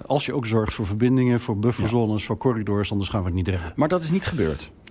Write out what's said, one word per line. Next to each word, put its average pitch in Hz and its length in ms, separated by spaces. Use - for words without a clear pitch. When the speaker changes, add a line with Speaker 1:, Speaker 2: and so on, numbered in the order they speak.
Speaker 1:
als 143 200
je - 80
ook 123 120
zorgt 107 280
voor 110 120
verbindingen, 123 540
voor 110 180
bufferzones, 110 640
Speaker 2:
Ja. - 60
Speaker 1:
voor 107 100
corridors, 104 540
anders 101 200
gaan 107 100
we 90 60
het 87 100
niet 90 120
redden. 87 280
Speaker 2:
Maar 151 120
dat 180 140
is 156 80
niet 185 160
gebeurd? 82 440